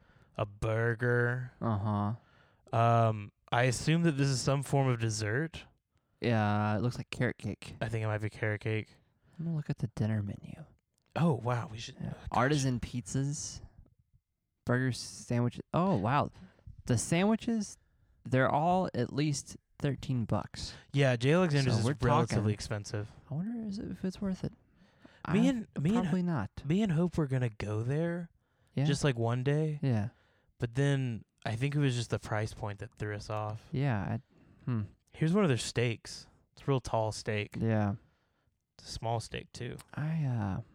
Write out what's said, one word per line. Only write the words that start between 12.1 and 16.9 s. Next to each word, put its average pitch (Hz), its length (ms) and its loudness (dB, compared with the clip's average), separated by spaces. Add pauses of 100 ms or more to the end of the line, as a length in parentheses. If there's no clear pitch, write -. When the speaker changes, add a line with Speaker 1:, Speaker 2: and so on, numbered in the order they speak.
Speaker 1:
gosh. - 180 -14
Speaker 2:
Artisan 131 480 2
pizzas, - 800 -4 (1040)
burgers, 123 340 2
sandwiches. - 600 -4 (120)
Oh, 180 220 2
wow. 113 360 2 (540)
The 123 120 2